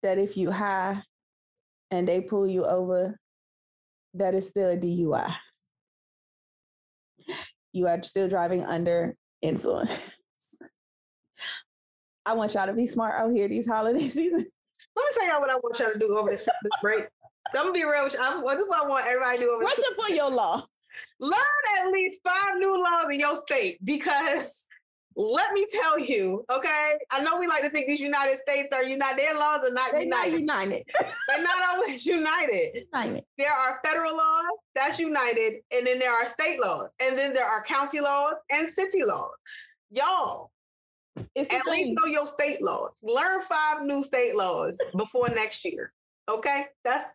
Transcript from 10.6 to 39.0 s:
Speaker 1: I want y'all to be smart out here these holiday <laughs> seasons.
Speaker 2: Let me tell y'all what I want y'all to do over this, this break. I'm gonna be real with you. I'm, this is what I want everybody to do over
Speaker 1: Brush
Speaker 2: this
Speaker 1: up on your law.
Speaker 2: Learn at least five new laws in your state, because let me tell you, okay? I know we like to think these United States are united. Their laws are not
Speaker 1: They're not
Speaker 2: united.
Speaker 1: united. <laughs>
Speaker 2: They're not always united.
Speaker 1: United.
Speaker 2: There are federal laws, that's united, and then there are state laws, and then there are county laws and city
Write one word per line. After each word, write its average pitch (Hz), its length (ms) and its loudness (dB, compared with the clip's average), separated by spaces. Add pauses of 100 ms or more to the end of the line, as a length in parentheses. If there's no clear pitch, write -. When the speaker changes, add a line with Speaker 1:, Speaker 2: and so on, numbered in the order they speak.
Speaker 1:
I 214 80 0
want 220 200 0
y'all 196 140 0
to 196 60 -2
be 233 140 2
smart 226 320 0
out 226 140 2
here 202 140 2
these 220 200 -2
holiday 233 400 0
<laughs> - 0 -
seasons. 330 420 0 (460)
Speaker 2:
Let 480 100 0
me 587 100 0
tell 392 140 2
y'all 302 120 2
what 277 80 0
I 262 60 2
want 240 240 -2
y'all 226 120 2
to 214 80 -4
do 208 180 2
over 208 120 2
this, - 140 -2
this - 380 -2
break. 427 240 2 (500)
I'm 277 100 2
gonna 370 80 0
be 349 100 0
real 294 220 2
with 277 80 -2
you. 247 80 -4
I'm, 277 200 0 (140)
this 330 80 0
is 392 60 -4
what 320 160 2
I - 20 -2
want 269 180 0
everybody 247 340 2
to 247 40 0
do 240 80 4
over 233 120 0
Speaker 1:
Brush 508 120 2
Speaker 2:
this 480 160 2
Speaker 1:
up 427 180 -2
on 359 60 2
your 285 160 2
law. 208 300 2 (580)
Speaker 2:
Learn 285 140 -2 (480)
at 370 100 2
least 381 320 0
five 381 340 2
new 381 200 2
laws 349 340 2
in 277 80 -2
your 294 160 0
state, 247 480 -2
because 294 840 -2 (480)
let 302 380 0
me 403 180 2
tell 508 280 2
you, 214 500 -2
okay? 302 440 0 (180)
I 269 100 0
know 320 180 0
we 359 60 0
like 311 180 2
to 294 60 0
think 285 180 -2
these 294 120 0
United 277 400 0
States 277 340 -2
are 262 100 2
united. 269 360 0
Their 302 160 2
laws 302 280 2
are 254 100 2
not 254 180 0
Speaker 1:
They're 302 140 2
not 330 260 0
Speaker 2:
united. 330 80 2
Speaker 1:
united. 233 440 -2 (100)
<laughs> - 340 -2
Speaker 2:
They're 285 160 0
not 359 200 2 (120)
always 294 300 -2
united. 311 720 0 (160)
Speaker 1:
United. 226 300 -2 (140)
Speaker 2:
There 285 140 2
are 262 340 0
federal 320 320 0
laws, 320 400 2 (160)
that's 277 240 0
united, 240 580 2 (200)
and 247 100 2
then 254 140 2
there 254 140 2
are 233 140 2
state 311 320 -2
laws, 190 400 -2
and 262 180 2
then 277 160 0
there 254 140 2
are 214 160 0
county 285 360 -2
laws 285 360 2 (140)
and 311 200 0
city 381 340 0